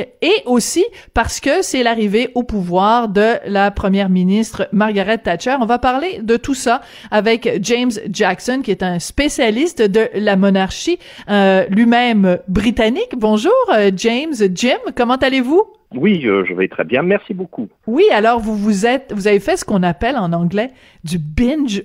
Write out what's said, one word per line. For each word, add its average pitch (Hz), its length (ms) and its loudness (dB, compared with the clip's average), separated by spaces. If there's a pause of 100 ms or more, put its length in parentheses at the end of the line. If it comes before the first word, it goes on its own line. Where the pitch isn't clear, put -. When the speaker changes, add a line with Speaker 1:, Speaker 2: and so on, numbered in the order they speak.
(220)
Speaker 1:
et 381 240 2
aussi 247 400 0 (300)
parce - 240 -2
que 339 240 0
c'est 262 180 -2
l'arrivée 226 540 0
au 247 80 0
pouvoir 208 680 0
de 208 280 2 (100)
la 202 240 0
première 196 380 0
ministre 185 640 0
Margaret 208 460 0
Thatcher. 220 420 -2
On 240 60 0
va 240 140 2
parler 269 420 -2
de 226 160 2
tout 254 160 -6
ça 240 280 -2 (280)
avec 220 400 2 (140)
James 240 260 0 (220)
Jackson, 214 520 -2
qui - 60 -4
est 185 140 -2
un 180 160 -2
spécialiste 277 840 -2
de 220 320 2
la 208 220 0
monarchie, 196 640 0 (280)
euh, 190 440 4
lui-même 226 680 4 (100)
britannique. 226 680 0
Bonjour, 214 340 2 (220)
euh, 208 220 4
James. 247 400 -2 (180)
Jim, 247 240 0 (180)
comment 240 200 0
allez-vous ? 269 480 2 (320)
Speaker 2:
Oui, 160 320 0
euh, 98 180 2
je 90 80 -6
vais 92 140 0
très - 160 -4
bien. 120 180 -2
Merci 190 320 -2
beaucoup. 190 360 -10 (180)
Speaker 1:
Oui, 254 240 2
alors 233 300 2
vous, 214 160 -4
vous 202 280 0
êtes, 262 300 -2
vous 196 100 -4
avez 208 140 4
fait 311 160 -2
ce - 80 -4
qu'on 196 200 0
appelle 233 340 -2
en 175 160 -2
anglais 180 380 -2 (340)
du 165 120 -6
binge 240 680 -2